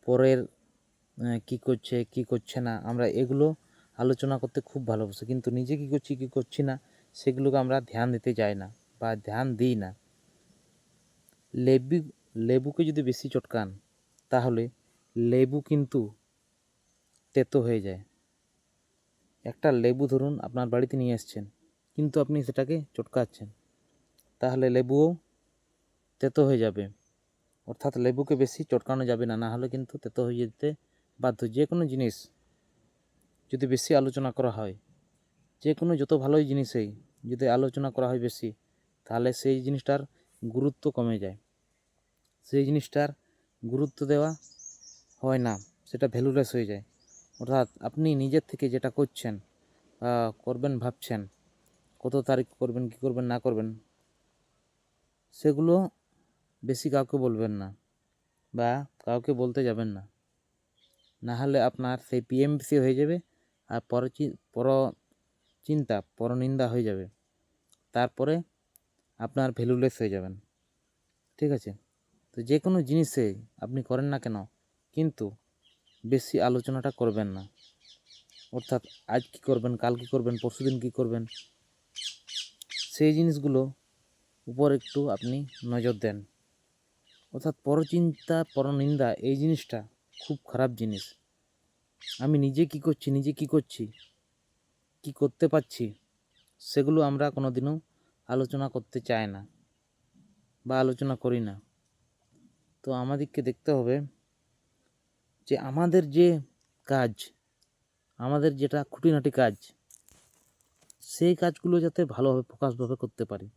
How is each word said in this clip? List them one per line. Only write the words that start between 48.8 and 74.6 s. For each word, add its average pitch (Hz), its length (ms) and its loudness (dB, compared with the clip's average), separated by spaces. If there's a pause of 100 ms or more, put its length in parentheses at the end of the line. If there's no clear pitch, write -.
করছেন 120 480 -2 (640)
বা 117 380 0
করবেন 127 400 -4
ভাবছেন, 113 500 -6 (720)
কত 139 180 -4
তারিখ 131 300 0 (140)
করবেন, 123 280 -2
কী - 120 -14
করবেন 127 240 -2
না 120 140 -2
করবেন, 110 400 -2 (1500)
সেগুলো 165 580 2 (760)
বেশি 127 260 -2
কাউকে 135 260 0
বলবেন 113 340 0
না 98 260 -8 (800)
বা 123 320 0 (180)
কাউকে 120 280 -2
বলতে 123 320 0
যাবেন 113 240 -2
না, 101 200 -10 (1120)
না 120 140 -4
হলে 135 240 2
আপনার 127 380 0 (120)
সেই 127 100 0
পিএমসি 139 580 2
হয়ে 131 160 4
যাবে 151 260 0 (480)
আর 117 120 -4
পর 123 280 -2
চি-, 143 280 -4 (160)
পর 135 400 2 (720)
চিন্তা, 127 380 0 (140)
পরনিন্দা 127 520 0
হয়ে 117 160 0
যাবে। 98 240 -4 (840)
তারপরে 131 500 0 (760)
আপনার 127 340 -2
ভ্যালুলেস 123 480 0
হয়ে 107 100 0
যাবেন, 95 300 -8 (1000)
ঠিক 151 140 0
আছে? 110 200 -4 (600)
তো 120 100 -10
যে 135 160 2
কোনো 185 240 2
জিনিসে 135 520 0 (220)
আপনি 127 260 -6
করেন 127 220 -2
না 143 140 -2
কেন, 110 260 -6 (480)